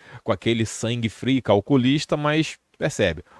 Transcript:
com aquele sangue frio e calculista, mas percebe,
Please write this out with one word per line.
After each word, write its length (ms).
com 80
aquele 340
sangue 440
frio 280
e 40
calculista, 760
mas 420
percebe, 460